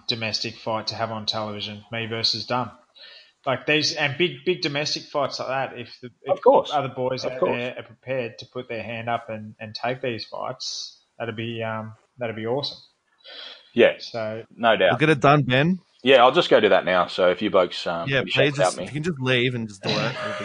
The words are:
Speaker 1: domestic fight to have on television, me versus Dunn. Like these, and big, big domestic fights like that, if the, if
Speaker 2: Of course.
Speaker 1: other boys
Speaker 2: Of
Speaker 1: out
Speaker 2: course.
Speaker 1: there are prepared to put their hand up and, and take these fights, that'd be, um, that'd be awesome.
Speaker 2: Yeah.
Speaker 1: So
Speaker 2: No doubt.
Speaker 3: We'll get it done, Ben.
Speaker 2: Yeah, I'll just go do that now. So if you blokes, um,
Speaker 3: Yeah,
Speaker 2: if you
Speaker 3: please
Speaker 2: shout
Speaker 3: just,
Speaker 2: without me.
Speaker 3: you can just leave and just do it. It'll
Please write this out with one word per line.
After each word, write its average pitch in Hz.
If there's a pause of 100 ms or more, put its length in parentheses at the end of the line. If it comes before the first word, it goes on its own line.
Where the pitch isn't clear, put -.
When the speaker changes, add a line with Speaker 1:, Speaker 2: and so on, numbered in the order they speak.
Speaker 1:
domestic 113
fight 110
to 107
have 113
on 107
television, 104
me 113
versus 113
Dunn. 120 (720)
Like 127
these, 151
and 143
big, 165
big 180
domestic 151
fights -
like 110
that, 127
if 117
the, 123 (120)
if -
Speaker 2:
Of -
course. -
Speaker 1:
other 139
boys 127
Speaker 2:
Of 127
Speaker 1:
out 131
Speaker 2:
course. 185
Speaker 1:
there 120
are 120
prepared 117
to 127
put 127
their 113
hand 113
up 117
and, 110
and 107
take 127
these 117
fights, - (180)
that'd 117
be, 113
um, 110 (240)
that'd 113
be 110
awesome. 131 (920)
Speaker 2:
Yeah. 110
Speaker 1:
So 110 (120)
Speaker 2:
No 110
doubt. 95
Speaker 3:
We'll 82
get 156
it 151
done, 143
Ben. 139 (220)
Speaker 2:
Yeah, 127
I'll 127
just 160
go 131
do 104
that 90
now. 90
So 92
if 90
you 104
blokes, 90
um, 85
Speaker 3:
Yeah, 135
Speaker 2:
if 113
you 90
Speaker 3:
please -
Speaker 2:
shout 139
Speaker 3:
just, -
Speaker 2:
without -
me. 87
Speaker 3:
you 98
can 151
just 156
leave 127
and 113
just 98
do 113
it. 104
It'll 107